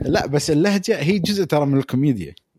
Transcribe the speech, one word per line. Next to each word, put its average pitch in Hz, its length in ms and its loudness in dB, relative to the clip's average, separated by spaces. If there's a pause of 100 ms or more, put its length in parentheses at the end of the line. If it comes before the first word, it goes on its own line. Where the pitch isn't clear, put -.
لا، - 260 0
بس 147 240 0
اللهجة 196 480 2
هي 180 200 0
جزء 196 240 -2
ترى 147 220 0
من 139 120 2
الكوميديا. 127 580 -2 (240)